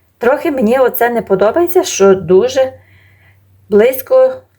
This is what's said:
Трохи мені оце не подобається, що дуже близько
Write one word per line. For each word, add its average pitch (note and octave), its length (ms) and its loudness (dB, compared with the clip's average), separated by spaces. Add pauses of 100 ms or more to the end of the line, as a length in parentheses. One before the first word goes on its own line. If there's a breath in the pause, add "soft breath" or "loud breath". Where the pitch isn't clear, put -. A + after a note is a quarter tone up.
(180)
Трохи C#4+ 320 -2
мені A#3+ 280 0
оце A#3+ 320 0
не A#3 120 -4
подобається, C4 640 0
що G3 300 2
дуже A3+ 580 0 (960 soft breath)
близько B3+ 760 0 (160)